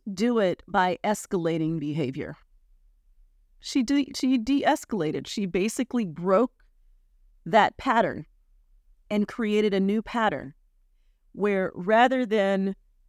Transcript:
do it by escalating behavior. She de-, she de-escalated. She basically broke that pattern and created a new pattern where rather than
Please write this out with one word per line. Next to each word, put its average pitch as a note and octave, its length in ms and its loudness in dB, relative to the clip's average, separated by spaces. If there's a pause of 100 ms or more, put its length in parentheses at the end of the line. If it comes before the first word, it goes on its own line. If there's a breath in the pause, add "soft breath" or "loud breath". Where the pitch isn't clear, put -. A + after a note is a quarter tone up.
(140)
do A3+ 260 0
it F#3 280 0
by F#3 360 0
escalating E3 760 -2
behavior. D3 560 -4 (1200)
She - 240 -2
de-, C#4+ 320 0
she C4 220 0
de-escalated. A3 920 -2
She G3+ 180 -4
basically G#3+ 600 -2
broke F#3 460 2 (960)
that G3 320 4
pattern G#3+ 480 0 (840)
and G#3 180 0
created G#3+ 460 0
a G3 60 0
new G3 220 0
pattern F3 520 -4 (800)
where G3 420 0
rather B3 500 4
than G3 500 0 (340)